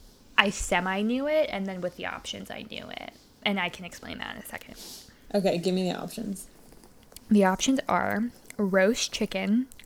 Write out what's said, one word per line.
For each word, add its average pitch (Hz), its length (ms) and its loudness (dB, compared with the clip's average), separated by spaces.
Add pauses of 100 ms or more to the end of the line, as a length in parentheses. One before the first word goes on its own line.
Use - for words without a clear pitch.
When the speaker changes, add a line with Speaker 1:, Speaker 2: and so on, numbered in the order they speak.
(360)
Speaker 1:
I 202 140 4
semi 190 520 0
knew 254 260 0
it, 311 240 2
and 196 140 -4
then 185 140 -6
with 175 160 -4
the 180 100 -8
options, - 440 -8
I - 200 -10
knew - 200 -10
it. - 220 -12 (320)
And 190 160 0
I 175 80 -2
can 175 160 -12
explain - 340 -14
that - 160 -10
in - 80 -14
a - 40 -20
second. - 300 -14 (580)
Speaker 2:
Okay, 190 240 2
give 180 160 0
me 185 160 2
the - 80 -4
options. 196 480 -8 (840)
Speaker 1:
The 202 140 8
options 190 440 4
are 196 360 2 (340)
roast 196 540 4
chicken, 208 540 2 (200)